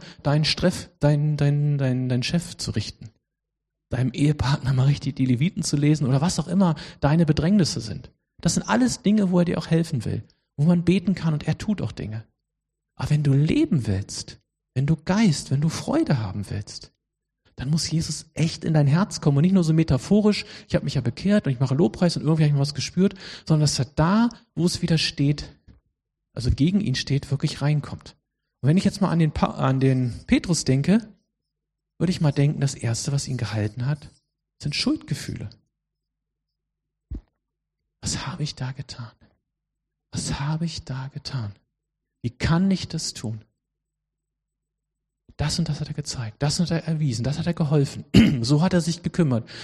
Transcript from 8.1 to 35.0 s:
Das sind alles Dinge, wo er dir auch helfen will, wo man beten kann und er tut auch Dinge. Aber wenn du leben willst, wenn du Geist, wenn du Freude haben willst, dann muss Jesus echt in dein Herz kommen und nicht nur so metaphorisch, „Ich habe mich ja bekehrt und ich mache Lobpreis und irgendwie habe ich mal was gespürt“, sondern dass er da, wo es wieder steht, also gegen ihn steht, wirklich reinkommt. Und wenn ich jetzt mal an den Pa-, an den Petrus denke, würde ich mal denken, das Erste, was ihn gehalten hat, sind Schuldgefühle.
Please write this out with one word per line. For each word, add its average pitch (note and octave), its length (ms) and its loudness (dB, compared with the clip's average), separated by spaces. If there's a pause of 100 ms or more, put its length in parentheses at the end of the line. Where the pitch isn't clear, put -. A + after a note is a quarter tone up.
Das E3+ 120 0
sind F3 100 -4
alles A#3 380 0
Dinge, G3+ 280 2
wo F3+ 80 2
er F3 60 4
dir F3 140 -2
auch - 100 -6
helfen E3 360 0
will, G2+ 200 -6 (320)
wo C#3+ 80 0
man F3 200 4
beten F#3 300 2
kann D#3+ 180 -2
und D3 140 -4
er D#3+ 100 0
tut G#3 240 -4
auch - 120 -4
Dinge. A2 320 -8 (720)
Aber - 140 -4
wenn D3+ 120 2
du C#3 100 2
leben D#3 540 2
willst, - 540 -6 (340)
wenn C3+ 120 -2
du D#3+ 100 2
Geist, F#3 560 0
wenn C3+ 80 2
du D#3+ 80 0
Freude C#4 500 -2
haben G2+ 320 -6
willst, - 400 -12 (640)
dann C3+ 160 -6
muss D#3+ 180 0
Jesus D#3 460 -4
echt D#3+ 300 -2
in E3+ 100 0
dein C#3+ 140 4
Herz F3 320 2
kommen C#3+ 160 4
und C#3+ 60 4
nicht F#3 100 4
nur F#3 100 6
so D#3+ 100 2
metaphorisch, F#3+ 720 2 (220)
„Ich - 80 -2
habe F3+ 100 0
mich C#3+ 100 -4
ja C3+ 60 -2
bekehrt F#3 460 0
und C#3 60 2
ich B2 80 -4
mache C3 160 2
Lobpreis F3+ 400 2
und - 80 -6
irgendwie D#3 180 2
habe D3+ 60 6
ich D3 60 4
mal C#3 60 2
was C#3+ 140 -2
gespürt“, F#3 400 0 (320)
sondern D#3 140 4
dass D3 180 2
er C3 60 -2 (100)
da, G#3 340 4 (280)
wo E3 100 2
es - 160 -2
wieder E3+ 160 2
steht, - 560 -2 (800)
also A#2+ 160 -2
gegen F3+ 300 2
ihn C3 160 -2
steht, - 340 -4
wirklich - 320 -4
reinkommt. D3+ 540 -4 (440)
Und B2+ 80 0
wenn D#3+ 80 4
ich F#3+ 80 2
jetzt - 160 -2
mal F#3 100 2
an E3+ 100 2
den D#3 120 2
Pa-, - 220 0
an C3+ 260 0
den B2+ 460 0
Petrus F#3+ 380 0
denke, D#3+ 440 2 (880)
würde E3 120 0
ich - 100 -4
mal D3 120 4
denken, D3 280 0
das C#3 140 0
Erste, A#2 380 -4
was C#3 160 -4
ihn C3 80 -4
gehalten A2 500 -4
hat, D3 240 -6 (500)
sind D3 140 -6
Schuldgefühle. - 720 -6 (2500)